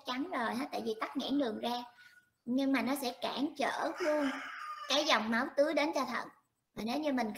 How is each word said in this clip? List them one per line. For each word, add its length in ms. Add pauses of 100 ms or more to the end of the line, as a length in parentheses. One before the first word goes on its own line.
chắn 260
rồi 240
ha, 160
tại 140
vì 160
tắc 160
nghẽn 220
đường 200
ra. 240 (600)
Nhưng 260
mà 100
nó 140
sẽ 260
cản 360
trở 420
luôn 300 (600)
cái 160
dòng 260
máu 160 (100)
tưới 160
đến 220
cho 100
thận. 220 (460)
Và 120
nếu 140
như 140
mình 240